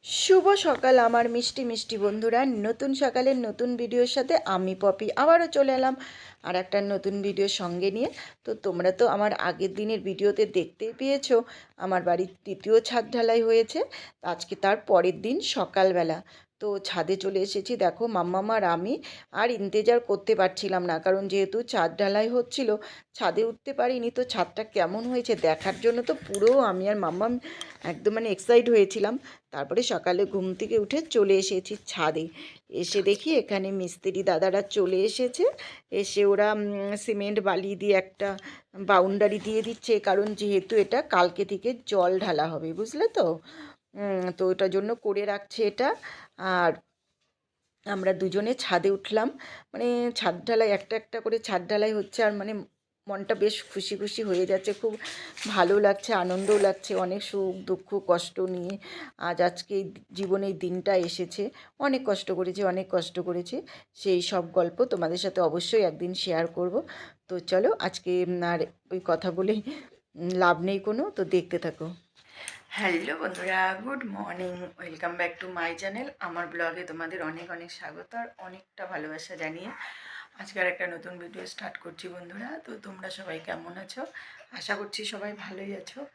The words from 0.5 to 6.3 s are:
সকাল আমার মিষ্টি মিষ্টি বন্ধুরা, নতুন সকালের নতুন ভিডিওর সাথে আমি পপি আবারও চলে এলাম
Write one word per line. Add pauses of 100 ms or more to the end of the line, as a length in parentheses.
সকাল
আমার
মিষ্টি
মিষ্টি
বন্ধুরা, (220)
নতুন
সকালের
নতুন
ভিডিওর
সাথে (120)
আমি
পপি (100)
আবারও
চলে
এলাম (500)